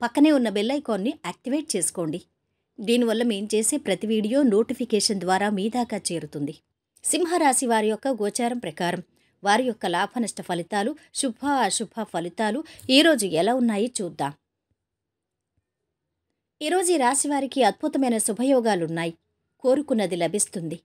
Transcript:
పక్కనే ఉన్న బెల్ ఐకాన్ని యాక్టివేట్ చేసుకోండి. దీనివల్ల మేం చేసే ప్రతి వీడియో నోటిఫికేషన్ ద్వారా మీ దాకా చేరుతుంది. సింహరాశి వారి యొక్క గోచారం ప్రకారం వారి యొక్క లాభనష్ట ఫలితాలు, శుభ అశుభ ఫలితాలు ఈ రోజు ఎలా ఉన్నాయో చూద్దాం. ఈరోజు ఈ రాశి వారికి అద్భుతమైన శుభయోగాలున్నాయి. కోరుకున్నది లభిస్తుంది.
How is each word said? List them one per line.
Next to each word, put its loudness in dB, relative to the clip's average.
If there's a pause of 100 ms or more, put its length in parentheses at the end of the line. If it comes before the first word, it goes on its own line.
పక్కనే 4
ఉన్న 4
బెల్ -2
ఐకాన్ని -2 (120)
యాక్టివేట్ -4
చేసుకోండి. -4 (580)
దీనివల్ల 2
మేం -4
చేసే 0
ప్రతి -2
వీడియో 2
నోటిఫికేషన్ 0
ద్వారా 0
మీ -2
దాకా -4 (120)
చేరుతుంది. -8 (480)
సింహరాశి 2
వారి 2
యొక్క -2
గోచారం -2
ప్రకారం -4 (420)
వారి 4
యొక్క -4
లాభనష్ట -2
ఫలితాలు, -4 (180)
శుభ -4
అశుభ -2
ఫలితాలు -4 (260)
ఈ 8
రోజు 4
ఎలా 2
ఉన్నాయో 0 (140)
చూద్దాం. -6 (2250)
ఈరోజు 2
ఈ 4
రాశి 2
వారికి 0
అద్భుతమైన 0
శుభయోగాలున్నాయి. 0 (440)
కోరుకున్నది 0
లభిస్తుంది. -4